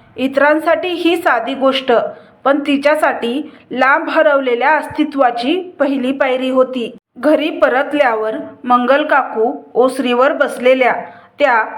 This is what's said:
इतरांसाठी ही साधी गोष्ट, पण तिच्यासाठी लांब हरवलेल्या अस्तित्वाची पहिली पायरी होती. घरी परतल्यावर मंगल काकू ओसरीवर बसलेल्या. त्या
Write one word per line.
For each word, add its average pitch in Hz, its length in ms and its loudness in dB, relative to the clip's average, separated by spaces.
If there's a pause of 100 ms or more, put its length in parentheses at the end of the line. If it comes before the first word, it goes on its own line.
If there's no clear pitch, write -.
(160)
इतरांसाठी 302 720 0
ही 349 300 0
साधी 269 360 -2
गोष्ट, 262 400 0 (500)
पण 277 160 2
तिच्यासाठी 285 960 -2 (180)
लांब 277 380 0
हरवलेल्या 277 640 2
अस्तित्वाची 277 1080 -2
पहिली 269 320 0
पायरी 262 380 -2
होती. 254 480 -2 (200)
घरी 294 320 0
परतल्यावर 269 880 0 (280)
मंगल 247 420 2
काकू 262 460 0 (220)
ओसरीवर 254 600 2
बसलेल्या. 254 600 2 (460)
त्या 240 240 2 (140)